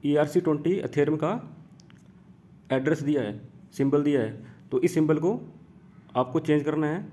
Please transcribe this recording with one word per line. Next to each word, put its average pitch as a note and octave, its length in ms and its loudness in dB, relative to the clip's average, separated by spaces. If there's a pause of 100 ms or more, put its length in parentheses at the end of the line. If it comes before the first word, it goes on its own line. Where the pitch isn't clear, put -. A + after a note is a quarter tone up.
ईआरसी D3 360 2
twenty E3 400 0
Ethereum D3 340 0
का F3+ 420 -4 (1120)
address C3+ 320 0
दिया C#3+ 180 0
है, G#2 280 -8 (220)
symbol C#3 320 2
दिया C#3+ 180 2
है, A2 240 -6 (240)
तो C3 120 0
इस E3+ 120 2
symbol D#3 260 2
को G3+ 220 0 (760)
आपको B2+ 220 0
change D3 240 2
करना D3+ 240 -2
है। E3+ 260 -4